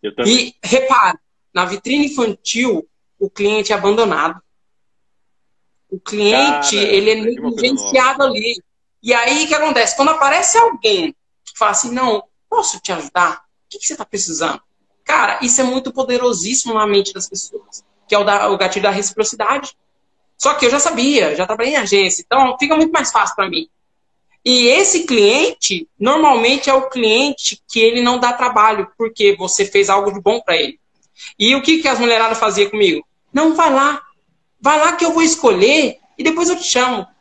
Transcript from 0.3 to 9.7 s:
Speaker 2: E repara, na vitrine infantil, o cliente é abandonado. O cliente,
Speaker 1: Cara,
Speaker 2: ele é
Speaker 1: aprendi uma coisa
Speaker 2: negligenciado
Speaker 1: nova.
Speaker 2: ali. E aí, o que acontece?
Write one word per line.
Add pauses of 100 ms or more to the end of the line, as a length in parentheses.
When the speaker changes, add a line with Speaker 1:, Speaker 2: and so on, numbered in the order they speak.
Speaker 2:
E (120)
repara, (360)
na
vitrine
infantil, (320)
o
cliente
é
abandonado. (1500)
O
cliente,
Speaker 1:
Cara,
Speaker 2:
ele
é
Speaker 1:
aprendi
uma
coisa
Speaker 2:
negligenciado
Speaker 1:
nova.
Speaker 2:
ali. (400)
E
aí,
o
que
acontece?